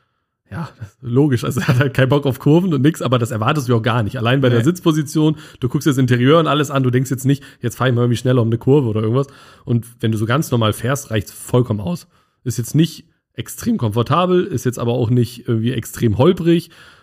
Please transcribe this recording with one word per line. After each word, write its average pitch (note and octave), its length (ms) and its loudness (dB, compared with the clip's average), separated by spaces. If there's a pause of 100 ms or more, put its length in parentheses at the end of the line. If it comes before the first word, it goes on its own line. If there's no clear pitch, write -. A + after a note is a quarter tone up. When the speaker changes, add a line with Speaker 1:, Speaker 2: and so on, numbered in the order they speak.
(500)
Speaker 1:
ja, E3 180 -10 (320)
logisch, B2+ 440 0
also B2 160 -4
<laughs> - 0 -
er - 80 -6
hat B2 100 2
halt C#3+ 160 0
keinen C3 140 2
Bock C#3+ 180 2
auf B2+ 140 -2
Kurven E3 340 4
und B2+ 80 0
nix, D#3 200 2
aber B2 180 0
das A#2+ 100 -4
erwartest A#2+ 380 -2
du B2 60 2
ja A2+ 40 4
auch G#2+ 60 -2
gar A#2 180 0
nicht. G2+ 160 -4
Allein A#2+ 220 0
bei C3 80 4
der A#2 100 2
Speaker 2:
Nee. A2+ 60 2
Speaker 1:
Sitzposition, D#3 720 0 (240)
du A#2+ 80 -2
guckst D3 180 -2
dir D#3+ 40 2
das B2+ 80 0
Interieur B2+ 420 4
und D#3 80 0
alles D3 240 0
an, C3+ 100 0
du B2+ 80 2
denkst C3 200 0
jetzt B2+ 140 -6
nicht, C3+ 200 0 (160)
„Jetzt A#2 160 -6
fahr A#2+ 120 0
ich B2+ 60 2
mal A#2+ 80 0
irgendwie A#2+ 160 2
schneller B2+ 240 2
um A2 60 2
eine A2+ 100 0
Kurve“ C3+ 300 2
oder G#2+ 140 -2
irgendwas. A#2+ 260 0 (360)
Und A#2+ 220 -2 (160)
wenn A2+ 80 0
du A2 80 -2
so A2 80 -2
ganz C3+ 240 -2
normal A2+ 220 2
fährst, C3+ 400 -4
reicht's G#2+ 200 -4
vollkommen A#2+ 480 -2
aus. E3+ 280 -6 (340)
Ist B2 160 -6
jetzt - 160 -8
nicht D#3+ 320 0 (280)
extrem - 420 -6
komfortabel, D#3+ 680 0
ist C3 200 -6
jetzt B2 160 -4
aber A#2+ 140 -2
auch B2 160 -2
nicht B2 360 -2
irgendwie A#2 260 -2
extrem - 460 -2
holprig, E3+ 520 2 (320)